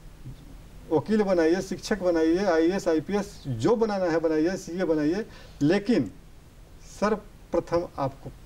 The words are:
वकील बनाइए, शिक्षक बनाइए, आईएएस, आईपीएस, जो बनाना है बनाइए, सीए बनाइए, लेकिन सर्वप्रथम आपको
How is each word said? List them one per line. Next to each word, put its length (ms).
वकील 300
बनाइए, 380
शिक्षक 420
बनाइए, 420
आईएएस, 440
आईपीएस, 580
जो 300
बनाना 280
है 160
बनाइए, 360
सीए 280
बनाइए, 420
लेकिन 480
सर्वप्रथम 880
आपको 320